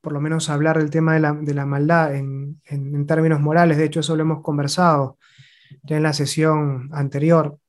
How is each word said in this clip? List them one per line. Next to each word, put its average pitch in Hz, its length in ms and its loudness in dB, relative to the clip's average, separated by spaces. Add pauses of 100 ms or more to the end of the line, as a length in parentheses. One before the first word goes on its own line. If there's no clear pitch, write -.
por 147 120 -8
lo 143 80 -4
menos, 160 280 -2
a 151 60 -2
hablar 156 240 2
del 151 120 0
tema 160 240 2
de 156 60 4
la, 151 120 2
de 151 220 -4
la 139 120 -4
maldad 147 480 2
en, 139 500 -8
en, 143 300 -6
en 143 120 -2
términos 160 340 2
morales. 156 360 4
De 156 80 2
hecho, 156 160 -2
eso 160 140 -2
lo 156 80 0
hemos 156 200 -2
conversado 147 760 0 (640)
ya 151 140 -4
en 151 60 0
la 156 100 0
sesión 147 800 0
anterior. 147 680 0 (100)